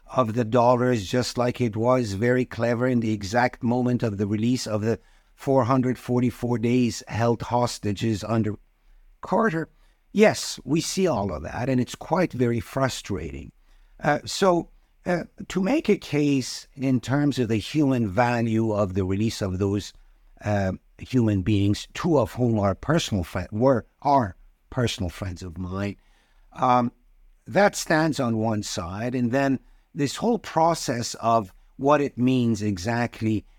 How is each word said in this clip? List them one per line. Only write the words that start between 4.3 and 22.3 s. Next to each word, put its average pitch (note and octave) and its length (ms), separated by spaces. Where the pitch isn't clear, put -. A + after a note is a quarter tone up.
of G#2+ 160
the A2 180
four C3+ 280
hundred B2+ 340
forty-four B2 600
days A#2+ 500
held A#2 360
hostages A2+ 800
under G#2+ 320
Carter. F#3 480
Yes, G3+ 520
we D3+ 180
see F#3 260
all G2+ 240
of D2+ 120
that, - 260
and B2+ 100
it's - 160
quite E3+ 380
very A#2+ 260
frustrating. D#2+ 920
Uh, D3+ 220
so, F3 440
uh, F3 180
to F#3 120
make C#4 280
a F#3 80
case D3 800
in C3 240
terms C#3+ 380
of A#2 120
the A2+ 80
human C3 520
value A2+ 600
of G2+ 240
the G2 100
release G#2 360
of F#2 180
those, G2+ 340
uh, G2+ 280
human A2 460
beings, G2+ 500
two E3 240
of A2+ 160